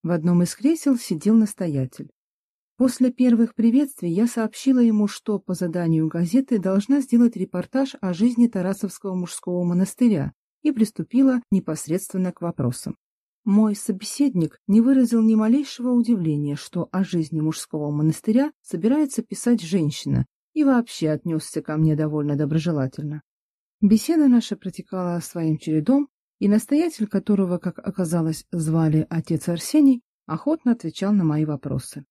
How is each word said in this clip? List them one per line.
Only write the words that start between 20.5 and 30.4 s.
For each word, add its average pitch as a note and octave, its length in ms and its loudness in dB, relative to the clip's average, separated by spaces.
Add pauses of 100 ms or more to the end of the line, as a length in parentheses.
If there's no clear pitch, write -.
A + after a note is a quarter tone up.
и D#4 100 0
вообще A#3+ 460 0
отнесся D#3 520 -4
ко D3+ 140 -8
мне D#3 220 2
довольно D3 400 -2
доброжелательно. D3 840 -4 (600)
Беседа C4+ 480 4
наша A#3 260 2
протекала F3+ 640 -6
своим D#3+ 380 -2
чередом, D#3 500 0 (320)
и G3+ 80 0
настоятель, C#4+ 580 0
которого, F#3+ 520 -2
как - 220 -8
оказалось, E3 720 -4
звали D#3+ 580 2
отец E3 400 -4
Арсений, B3+ 520 2 (240)
охотно B3 460 -2